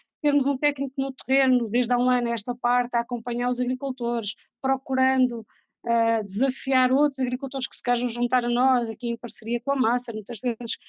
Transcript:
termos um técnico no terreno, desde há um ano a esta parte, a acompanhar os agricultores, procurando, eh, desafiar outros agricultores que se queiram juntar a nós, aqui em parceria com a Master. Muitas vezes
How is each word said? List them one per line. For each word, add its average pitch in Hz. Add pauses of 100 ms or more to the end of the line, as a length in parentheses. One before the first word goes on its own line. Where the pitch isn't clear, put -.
(200)
termos 285
um 277
técnico 277
no 269
terreno, 254
desde 226
há 247
um 254
ano 240
a 233
esta 233
parte, 247
a 233
acompanhar 240
os 247
agricultores, 247 (260)
procurando, 262 (400)
eh, 226
desafiar 254
outros 285
agricultores 262
que -
se -
queiram 240
juntar 240
a 240
nós, 240
aqui 233
em 233
parceria 233
com 277
a 285
Master. 247
Muitas 214
vezes 233 (120)